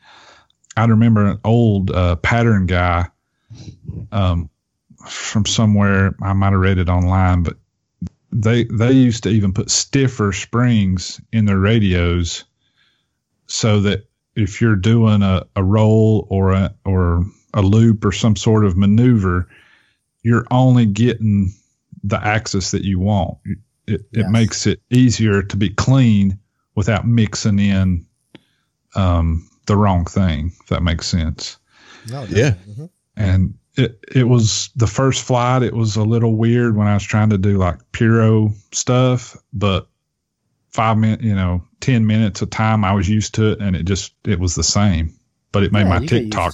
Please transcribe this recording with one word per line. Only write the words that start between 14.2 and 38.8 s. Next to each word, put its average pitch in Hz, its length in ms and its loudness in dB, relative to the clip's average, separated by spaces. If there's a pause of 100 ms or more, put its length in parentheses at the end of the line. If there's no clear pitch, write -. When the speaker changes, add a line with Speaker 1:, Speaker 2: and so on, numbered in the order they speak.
Speaker 1:
if 101 260 -4
you're 113 160 2
doing 107 460 2
a, 95 240 0 (100)
a 98 80 0
roll 110 640 2
or 95 220 0
a, 95 220 0 (100)
or 87 400 0 (300)
a 107 80 2
loop 107 420 4
or 101 80 2
some 110 240 0
sort 110 280 2
of 92 120 0
maneuver, 101 720 2 (760)
you're 117 280 0
only 127 360 4
getting 104 640 0 (520)
the 101 200 -4
axis 104 480 -4
that 98 120 -4
you 95 140 -2
want. 98 480 -2
It, 101 120 -8 (280)
it 104 160 -4 (100)
Speaker 2:
Yes. 107 180 -2
Speaker 1:
makes 113 360 -2
it - 240 -2
easier 110 520 2
to 101 140 -8
be 98 140 -2
clean 104 680 2 (360)
without 107 340 -2
mixing 110 500 0
in, 95 460 0 (880)
um, 85 540 0 (180)
the 104 100 0
wrong 92 280 2
thing, 87 560 -2
if - 80 -20
that 82 140 -2
makes 85 240 -2
sense. - 500 -4 (540)
Speaker 2:
No, 135 140 -12
Speaker 3:
Yeah. 107 260 0
Speaker 2:
definitely. 95 220 -8
Mm-hmm. 123 120 -16 (320)
Speaker 1:
And 92 380 0 (220)
it, - 220 -2 (160)
it 127 140 4
was 117 480 0
the 117 100 2
first 135 380 -2
flight. 127 380 0
It 113 120 -4
was 110 220 -2
a 107 80 0
little 113 320 0
weird 117 400 0
when 104 100 2
I 104 80 2
was 101 80 0
trying 107 280 0
to 104 80 2
do, 98 200 0
like, 90 200 -2 (140)
pyro 110 600 2 (200)
stuff, 127 640 -2 (160)